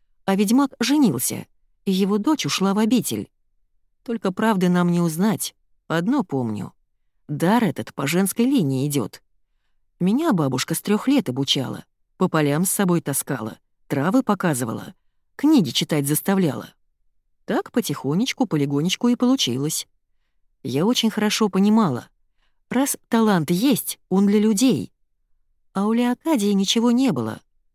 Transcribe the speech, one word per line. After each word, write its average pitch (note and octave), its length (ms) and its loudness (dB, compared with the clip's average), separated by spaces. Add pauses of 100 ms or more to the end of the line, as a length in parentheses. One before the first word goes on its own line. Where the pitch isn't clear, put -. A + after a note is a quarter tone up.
(240)
а G3 120 0
ведьмак A#3 440 2
женился, A3+ 640 0 (380)
и G3 80 -2
его F#3+ 260 0
дочь C#4 280 -2
ушла F#3+ 280 0
в G3+ 60 0
обитель. G#3+ 500 -2 (760)
Только A3 280 -4
правды F#3+ 380 2
нам F3+ 200 4
не F3 120 2
узнать. E3+ 540 -2 (320)
Одно F#3+ 360 0
помню. A#2 500 -6 (540)
Дар F#3 380 2
этот - 280 -4
по C#3+ 140 -6
женской F#3+ 380 0
линии D3 420 0
идёт. C#3 340 -4 (800)
Меня C4 340 2
бабушка C#3+ 420 -2
с - 60 -6
трёх G3+ 260 -2
лет C4 220 2
обучала, B2+ 560 -4 (320)
по F#3 120 2
полям D3+ 360 2
с - 60 -2
собой F3 300 2
таскала, B2 580 -6 (280)
травы F3+ 360 0
показывала, C3 720 -2 (420)
книги C4 360 4
читать D3 360 -2
заставляла. D3+ 640 0 (720)
Так C4+ 260 -4
потихонечку, F#3+ 760 -2
полигонечку D3 640 -2
и A#3+ 80 2
получилось. D#3+ 720 -2 (760)
Я C3 220 -2
очень A3+ 240 0
хорошо G#3 400 0
понимала. G3 580 2 (640)
Раз C4+ 280 -2 (120)
талант G#3+ 420 2
есть, G#3 480 0 (100)
он G3 180 2
для G#3 120 4
людей. G#3+ 540 0 (800)
А G3 140 -2
у A3+ 60 0
Леокадии B3 580 0
ничего G#3+ 400 2
не B3 200 2
было, A2 300 -4 (340)